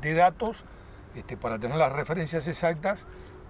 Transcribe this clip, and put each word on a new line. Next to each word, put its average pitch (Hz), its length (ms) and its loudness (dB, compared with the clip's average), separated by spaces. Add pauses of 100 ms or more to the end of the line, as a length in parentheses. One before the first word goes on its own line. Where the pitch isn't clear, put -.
de 151 140 0
datos, 185 500 4 (500)
este, 120 220 -8
para 113 200 -2
tener 120 200 -2
las 147 160 6
referencias 156 560 -2
exactas, 170 580 0 (440)